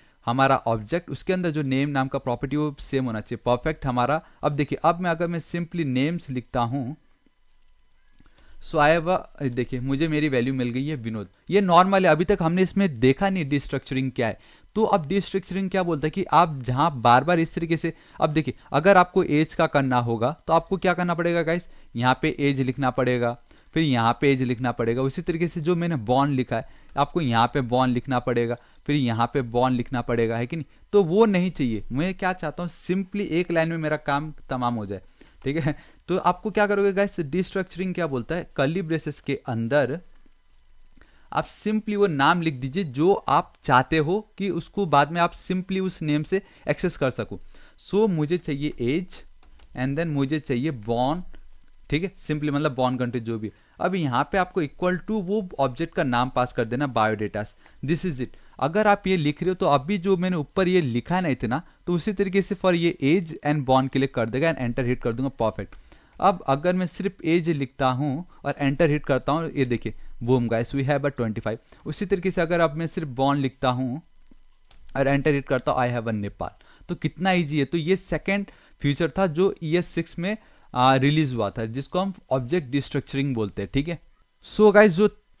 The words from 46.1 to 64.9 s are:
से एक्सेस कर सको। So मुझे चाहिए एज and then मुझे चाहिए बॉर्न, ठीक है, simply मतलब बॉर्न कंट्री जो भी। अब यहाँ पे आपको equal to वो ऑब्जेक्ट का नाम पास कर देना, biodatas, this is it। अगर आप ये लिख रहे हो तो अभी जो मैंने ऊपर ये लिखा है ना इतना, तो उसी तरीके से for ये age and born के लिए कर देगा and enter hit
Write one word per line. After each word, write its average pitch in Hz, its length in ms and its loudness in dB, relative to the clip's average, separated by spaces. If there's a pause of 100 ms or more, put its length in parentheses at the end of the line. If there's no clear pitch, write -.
से 190 180 -2 (280)
एक्सेस - 280 -2
कर 135 120 0
सको। 101 300 -8 (500)
So 214 200 2
मुझे 160 280 0
चाहिए 147 360 -6 (160)
एज 175 280 -4 (600)
and 135 200 -4
then 170 100 -2
मुझे 143 320 -2
चाहिए 139 320 -2
बॉर्न, 123 520 -2 (640)
ठीक 156 140 0
है, 185 120 -6
simply 151 340 -4
मतलब 143 260 0
बॉर्न 127 220 0
कंट्री 120 240 -2
जो 113 180 -4
भी। 107 120 -8 (280)
अब - 160 0
यहाँ 139 360 0
पे 202 60 0
आपको 185 260 0
equal 180 360 -2 (100)
to 220 140 -2
वो 196 240 -2 (120)
ऑब्जेक्ट 139 360 -2
का 175 80 2
नाम 127 260 2
पास 123 240 -2
कर 120 120 0
देना, 123 280 -4
biodatas, 107 600 -2 (300)
this 160 200 0
is 135 160 -4
it। - 160 -8 (220)
अगर 196 280 2
आप 202 200 2
ये 185 100 2
लिख 147 260 -2
रहे 170 60 0
हो 185 60 -2
तो 190 100 -2
अभी 147 320 2
जो 185 200 2
मैंने 185 180 -2
ऊपर 175 320 0
ये 180 140 4
लिखा 123 340 -2
है 185 60 0
ना 170 80 -2
इतना, 127 320 -2 (260)
तो 175 60 0
उसी 175 200 -2
तरीके 196 280 0
से 185 140 -4
for 185 200 2
ये 170 280 0
age 160 320 2 (120)
and 147 220 0
born 131 240 4
के 135 60 0
लिए 135 160 2
कर 117 140 0
देगा 131 240 0
and 127 160 -6
enter 120 200 -2
hit 123 140 -2